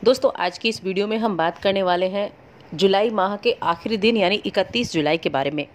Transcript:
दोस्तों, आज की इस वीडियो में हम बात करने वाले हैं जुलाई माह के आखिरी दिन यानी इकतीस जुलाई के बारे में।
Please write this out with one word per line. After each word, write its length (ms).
दोस्तों, 320
आज 220
की 100
इस 160
वीडियो 220
में 120
हम 180
बात 220
करने 240
वाले 240
हैं 260
जुलाई 360
माह 260
के 260
आखिरी 340
दिन 200
यानी 180
इकतीस 580
जुलाई 240
के 120
बारे 220
में। 240